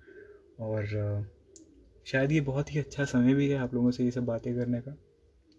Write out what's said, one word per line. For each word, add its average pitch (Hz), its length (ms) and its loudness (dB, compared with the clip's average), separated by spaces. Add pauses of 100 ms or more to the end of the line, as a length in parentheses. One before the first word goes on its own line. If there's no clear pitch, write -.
(600)
और, 107 360 -4
अ, 104 380 -4 (720)
शायद 135 260 2
ये 156 80 4
बहुत 139 340 -2
ही 151 40 0
अच्छा 139 260 -2
समय 131 300 4
भी 143 140 4
है 139 80 2
आप 123 180 -2
लोगों 123 160 2
से 123 140 0
ये 123 60 2
सब 123 140 -2
बातें 120 300 -4
करने 120 260 -2
का, 139 180 -12 (600)